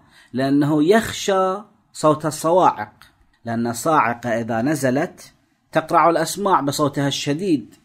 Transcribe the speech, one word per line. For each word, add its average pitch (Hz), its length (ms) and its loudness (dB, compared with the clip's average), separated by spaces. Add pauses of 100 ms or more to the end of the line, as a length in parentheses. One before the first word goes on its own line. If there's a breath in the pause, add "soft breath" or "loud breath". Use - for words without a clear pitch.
(340 soft breath)
لأنه 143 500 2
يخشى 190 760 0 (360)
صوت 156 320 0
الصواعق، 156 680 0 (520)
لأن 117 220 -4
الصاعقة 120 640 0
إذا 113 320 -2
نزلت 139 720 -2 (380)
تقرع 160 380 2
الأسماع 170 520 0
بصوتها 139 460 -2
الشديد، 147 760 -4